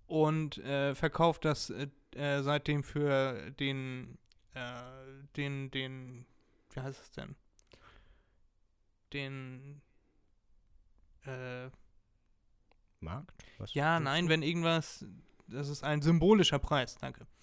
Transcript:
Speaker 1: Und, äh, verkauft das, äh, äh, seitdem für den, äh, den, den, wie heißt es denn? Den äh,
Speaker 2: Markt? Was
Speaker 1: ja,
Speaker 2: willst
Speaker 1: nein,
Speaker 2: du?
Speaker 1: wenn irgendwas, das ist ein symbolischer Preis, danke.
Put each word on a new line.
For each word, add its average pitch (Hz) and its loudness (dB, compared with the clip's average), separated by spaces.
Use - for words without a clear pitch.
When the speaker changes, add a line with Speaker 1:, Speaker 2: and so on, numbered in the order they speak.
Speaker 1:
Und, 156 2
äh, 139 -2
verkauft 165 2
das, 151 0
äh, 131 -6
äh, 143 0
seitdem 147 0
für 135 0
den, 131 -6
äh, 123 -10
den, 139 -4
den, 131 -8
wie 131 -8
heißt 135 -10
es - -20
denn? - -14
Den 135 -10
äh, 127 -10
Speaker 2:
Markt? 92 -10
Was - -10
Speaker 1:
ja, 151 2
Speaker 2:
willst 160 2
Speaker 1:
nein, 151 0
Speaker 2:
du? 165 2
Speaker 1:
wenn 160 4
irgendwas, 165 0
das 139 -6
ist 147 -6
ein 151 0
symbolischer 165 8
Preis, 127 0
danke. - -10